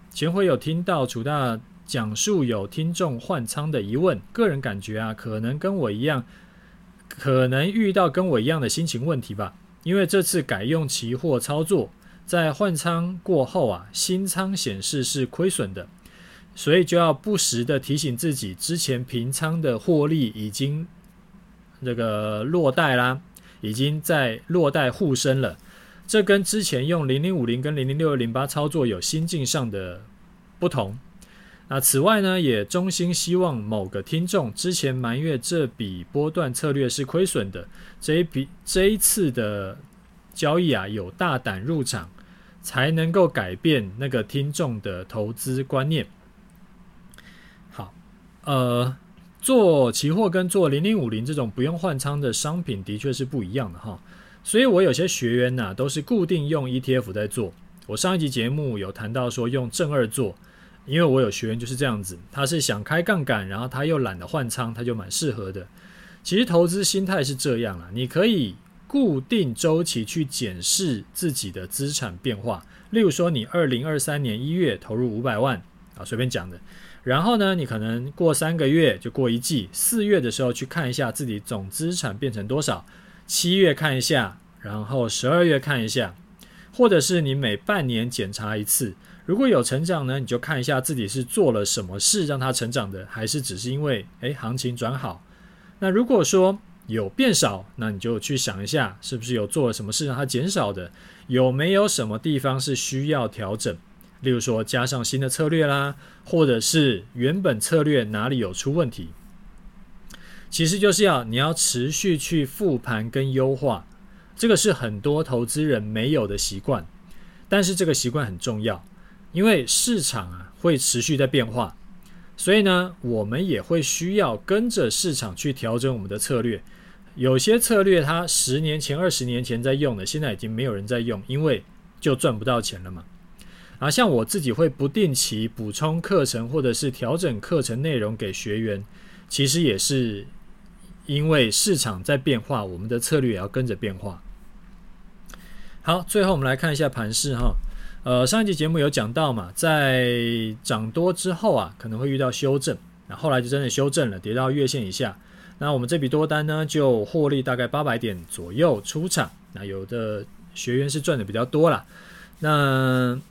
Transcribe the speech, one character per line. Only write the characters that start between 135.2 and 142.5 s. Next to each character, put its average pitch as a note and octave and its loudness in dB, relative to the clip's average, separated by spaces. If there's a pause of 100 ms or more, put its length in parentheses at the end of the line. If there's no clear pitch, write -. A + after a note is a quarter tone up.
补 A2 -8
充 D#3 -2
课 E3+ 2
程 A#2 -4
或 D3 -2
者 B2 2
是 C3 -2
调 B2 -2
整 D#3 -2
课 D3+ -2
程 B2 -4
内 D3+ 0
容 G#2+ -2
给 G2+ -4
学 G#2 -4
员， G#2 -4 (440)
其 C#3 0
实 D#3 2
也 A#2+ 4
是 A2+ -2 (800)
因 D3 0
为 C#3 4
市 F#3 2
场 G2+ -2
在 C#3+ 2
变 C3 0
化， A2+ -4